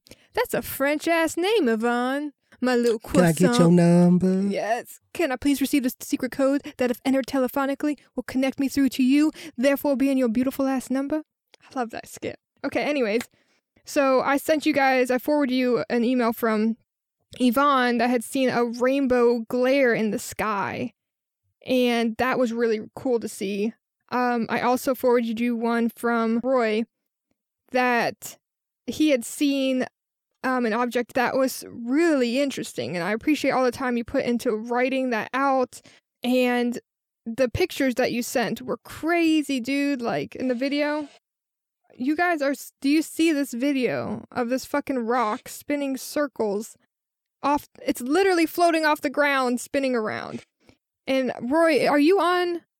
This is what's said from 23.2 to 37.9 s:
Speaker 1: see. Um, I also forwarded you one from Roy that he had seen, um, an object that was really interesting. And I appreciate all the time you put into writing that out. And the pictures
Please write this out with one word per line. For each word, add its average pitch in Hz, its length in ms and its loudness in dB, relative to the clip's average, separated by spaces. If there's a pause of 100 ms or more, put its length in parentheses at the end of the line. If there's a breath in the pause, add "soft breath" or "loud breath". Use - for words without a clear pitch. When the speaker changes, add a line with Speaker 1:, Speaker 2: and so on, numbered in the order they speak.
Speaker 1:
see. 202 420 -4 (380)
Um, 240 400 -2
I - 100 -4
also 254 340 0
forwarded 233 460 2
you 240 160 0
one 233 320 0
from 233 560 -2
Roy 233 400 0 (880)
that 247 640 0 (500)
he 311 240 2
had 254 140 2
seen, 269 600 0 (560)
um, 254 240 0
an 220 60 0
object 240 420 -2
that 240 220 0
was 262 320 -2
really 254 720 0
interesting. 165 560 -6
And 170 80 -4
I 190 80 -2
appreciate 269 400 0
all 254 120 2
the 247 60 2
time 247 260 -4
you 233 80 -4
put 262 200 -4
into 240 280 -2
writing 247 580 -2
that 214 220 -4
out. 262 480 0 (420 soft breath)
And 247 560 2 (460)
the 233 240 0
pictures 269 460 0